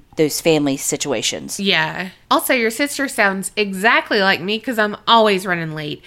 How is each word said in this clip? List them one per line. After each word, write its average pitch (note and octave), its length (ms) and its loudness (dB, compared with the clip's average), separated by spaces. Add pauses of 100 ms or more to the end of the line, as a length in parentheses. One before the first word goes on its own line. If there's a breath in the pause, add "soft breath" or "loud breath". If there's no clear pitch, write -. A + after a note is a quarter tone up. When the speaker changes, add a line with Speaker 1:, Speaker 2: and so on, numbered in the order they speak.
(160)
Speaker 1:
those D3+ 240 0
family D3 360 2
situations. - 800 -4
Speaker 2:
Yeah. F3 520 0 (200)
Also, D4+ 220 2
your A#3 180 0
sister C#4 380 -4
sounds G3 480 0
exactly G#3 640 2
like F#3+ 200 2
me G#3 180 -2
'cause A3 200 -6
I'm G#3 180 0 (100)
always G#3 400 4
running E3 280 -4
late. D3+ 320 -8